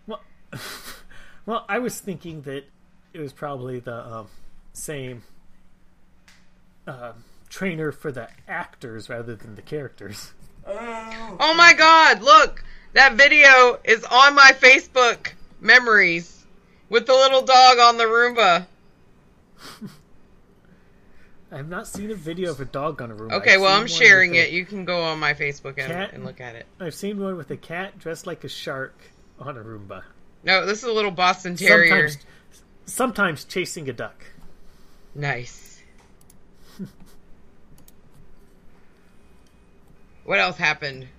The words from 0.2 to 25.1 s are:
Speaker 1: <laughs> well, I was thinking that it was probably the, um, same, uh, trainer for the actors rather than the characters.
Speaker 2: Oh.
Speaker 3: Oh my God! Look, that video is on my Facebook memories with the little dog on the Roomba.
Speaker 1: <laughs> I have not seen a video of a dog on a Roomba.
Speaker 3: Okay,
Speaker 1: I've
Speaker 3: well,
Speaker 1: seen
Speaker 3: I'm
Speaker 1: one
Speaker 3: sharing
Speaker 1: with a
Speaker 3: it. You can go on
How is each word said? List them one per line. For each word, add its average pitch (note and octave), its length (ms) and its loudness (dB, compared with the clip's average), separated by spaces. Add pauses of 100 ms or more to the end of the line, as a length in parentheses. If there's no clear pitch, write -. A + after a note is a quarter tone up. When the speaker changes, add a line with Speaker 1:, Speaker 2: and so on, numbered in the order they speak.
Speaker 1:
<laughs> - 80 -18 (840)
well, A3+ 220 -8
I G3+ 100 -4
was B3 200 -8
thinking D#3+ 440 -14
that C#3 220 -14 (500)
it E3 60 -16
was C#3 120 -12
probably C3 480 -12
the, A#2+ 260 -14
um, A2+ 220 -16 (440)
same, B2+ 500 -14 (1600)
uh, A#2+ 260 -16 (360)
trainer D#3+ 440 -8
for D3 200 -14
the A#2 160 -16 (180)
actors B2 600 -14
rather A#2 260 -12
than G#2+ 220 -20
the - 60 -20
characters. A2+ 680 -16 (340)
Speaker 2:
Oh. A3+ 760 -14
Speaker 3:
Oh D#4 140 0
my E4+ 180 8
God! D#4 500 4
Look, C#4+ 400 4 (300)
that C4 220 4
video C4+ 720 6
is A3+ 200 0
on C4+ 300 4
my C4+ 180 10
Facebook B3+ 760 2 (320)
memories G3+ 840 2 (440)
with A3+ 180 0
the C4+ 80 2
little C4 280 4
dog B3+ 360 8
on A#3+ 180 6
the A#3 80 0
Roomba. A3+ 640 2 (920)
Speaker 1:
<laughs> - 320 -20 (1600)
I E3 40 -16
have C#3+ 120 -16
not F#3+ 200 -14
seen G3+ 240 -14
a - 20 -12
video F3 380 -10
of C3 80 -14
a C#3 40 -12
dog C#3 380 -8
on A#2 80 -14
a A2 40 -18
Roomba. A2 260 -14
Speaker 3:
Okay, G3+ 140 4
Speaker 1:
I've F#3+ 60 4
Speaker 3:
well, F#3+ 100 0
Speaker 1:
seen G3 60 2
Speaker 3:
I'm G#3 60 -2
Speaker 1:
one B3 60 -10
Speaker 3:
sharing G3 440 4
Speaker 1:
with E3+ 80 2
a D#3+ 80 2
Speaker 3:
it. - 40 -12
You F3+ 120 -6
can F#3+ 200 -14
go F3 180 -6
on D#3+ 160 -6